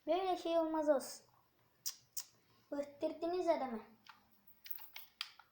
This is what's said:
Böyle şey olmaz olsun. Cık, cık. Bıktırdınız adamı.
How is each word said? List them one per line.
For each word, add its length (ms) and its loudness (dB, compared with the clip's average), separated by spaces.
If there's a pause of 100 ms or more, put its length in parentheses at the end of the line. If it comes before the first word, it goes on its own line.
Böyle 300 2
şey 220 2
olmaz 300 2
olsun. 360 2 (600)
Cık, 120 -4 (180)
cık. 120 -8 (440)
Bıktırdınız 800 -2
adamı. 340 0 (1700)